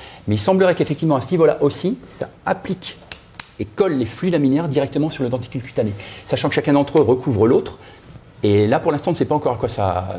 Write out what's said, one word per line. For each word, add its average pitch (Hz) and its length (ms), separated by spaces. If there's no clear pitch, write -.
mais 104 80
il - 20
semblerait 185 380
qu'effectivement 156 400
à 123 40
ce - 120
niveau-là 165 280
aussi, 175 460
ça - 220
applique - 500
et 104 60
colle 185 300
les 127 120
flux 175 240
laminaires 151 380
directement 143 420
sur - 140
le 120 60
denticule 123 320
cutané, 113 300
sachant 135 220
que - 60
chacun 147 200
d'entre 143 260
eux - 20
recouvre 127 460
l'autre. - 320
Et 104 240
là, 131 100
pour 160 140
l'instant, 147 180
on 160 40
ne - 40
sait 160 80
pas 151 80
encore 135 200
à - 20
quoi 120 120
ça, 92 500